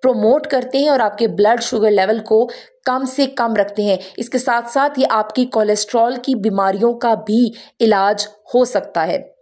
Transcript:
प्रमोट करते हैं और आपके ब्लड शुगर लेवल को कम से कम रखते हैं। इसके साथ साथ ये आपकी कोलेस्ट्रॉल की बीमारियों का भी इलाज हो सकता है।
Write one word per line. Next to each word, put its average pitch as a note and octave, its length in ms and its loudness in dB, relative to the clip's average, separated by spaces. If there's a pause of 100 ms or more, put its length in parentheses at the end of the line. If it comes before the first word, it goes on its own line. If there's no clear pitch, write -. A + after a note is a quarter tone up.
प्रमोट B3 440 2
करते B3+ 320 -2
हैं C#4+ 120 2
और C#4 120 2
आपके A3+ 260 0
ब्लड G3+ 340 2
शुगर G#3+ 300 0
लेवल G3+ 280 2
को A3 300 2 (360)
कम C4 200 -2
से C4 200 0
कम A#3 300 -2
रखते G3+ 280 -2
हैं। G3 160 2 (200)
इसके - 180 -4
साथ A#3+ 240 0
साथ C#4 360 0
ये C4 80 2
आपकी A#3 400 0
कोलेस्ट्रॉल A3+ 720 0
की B3+ 180 -2
बीमारियों G3 580 0
का A#3 220 0
भी A3 380 0 (280)
इलाज G#3 460 2 (260)
हो B3 120 4
सकता F#3 360 -4
है। E3 400 -6